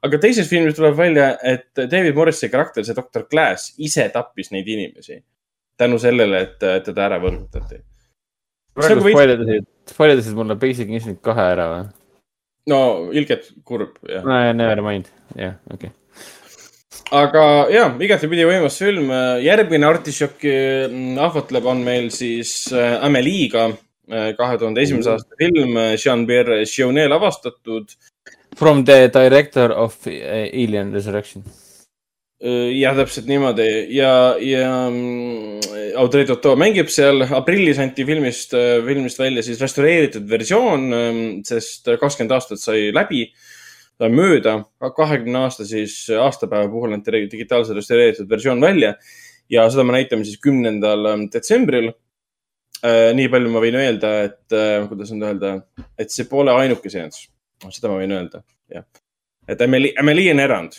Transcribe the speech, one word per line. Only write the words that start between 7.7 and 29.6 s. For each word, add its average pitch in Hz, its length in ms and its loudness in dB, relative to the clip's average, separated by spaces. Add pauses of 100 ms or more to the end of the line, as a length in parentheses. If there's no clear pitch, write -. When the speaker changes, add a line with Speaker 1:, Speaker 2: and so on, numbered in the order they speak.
Speaker 2:
Praegu 147 80 0
Speaker 1:
See 160 80 6
on - 80 4
veits- 202 160 4
Speaker 2:
spoilerdasid, 117 480 4 (240)
spoilerdasid 123 480 2
mulle 110 180 -4
Basic 120 380 -4
Instinct 113 320 -10
kahe 113 300 0
ära 87 160 -2
või? 90 160 -10 (800)
Speaker 1:
No, 143 120 2 (300)
ilgelt 131 400 -2 (140)
kurb, 113 320 -10 (100)
jah. 92 160 -10
Speaker 2:
No, 127 160 0 (160)
never 110 320 0
mind. 101 240 -6 (240)
Jah, 92 220 -10 (180)
okei. 92 160 -14 (1300)
Speaker 1:
Aga 147 260 4 (260)
jaa, 214 180 6 (100)
igatepidi 165 480 0
võimas 170 320 2
film. 190 320 -2 (320)
Järgmine 160 480 4
artisjokk, 151 560 -2 (460)
mm, 127 260 -8
ahvatleb, 139 480 -2
on 127 160 0
meil 123 300 -2
siis, 117 420 -6 (160)
äh, 120 320 0
Amelie'ga, 135 680 0 (400)
äh, 110 280 -4
kahe 120 220 -2
tuhande 113 240 -2
esimese 120 260 0
Speaker 2:
Mhm. 113 80 0
Speaker 1:
aasta - 200 -14
film, 151 400 0
äh, 110 200 0
Jean-Pierre 120 680 2
Jeunet 139 440 0
lavastatud. 123 840 -4 (600)
Speaker 2:
From 147 280 4
the 131 240 8
director 131 640 4